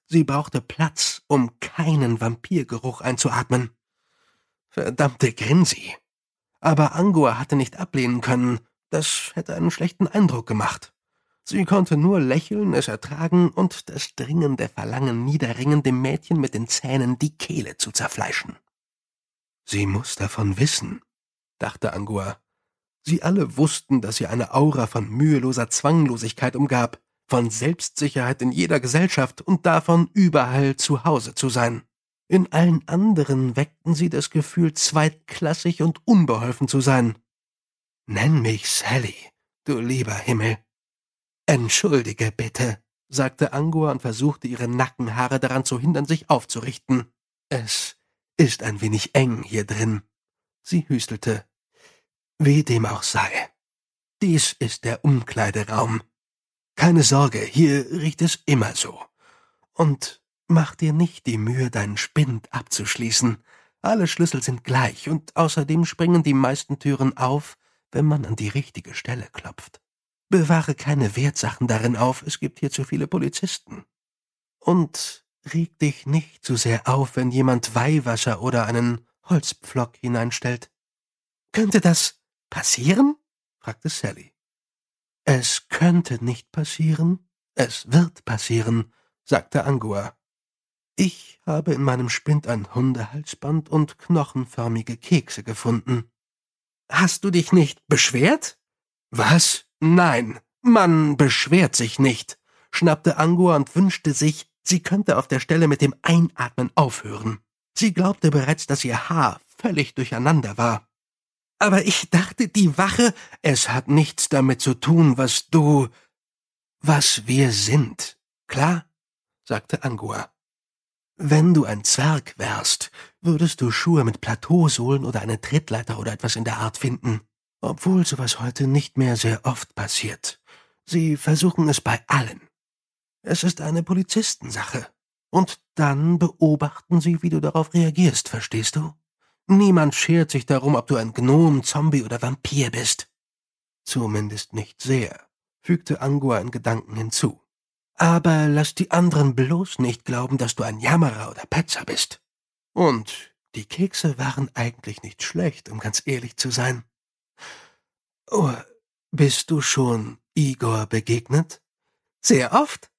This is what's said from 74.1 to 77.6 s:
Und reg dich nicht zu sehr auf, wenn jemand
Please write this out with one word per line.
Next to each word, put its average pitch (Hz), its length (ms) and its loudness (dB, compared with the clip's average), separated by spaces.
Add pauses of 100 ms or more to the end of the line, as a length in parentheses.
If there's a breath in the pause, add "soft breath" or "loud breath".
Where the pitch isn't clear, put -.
Und - 680 -2 (280)
reg 165 260 -4
dich 147 280 -4
nicht 151 380 -4
zu 127 120 -2
sehr 113 320 -2
auf, 131 260 0
wenn 127 160 -2
jemand 127 440 0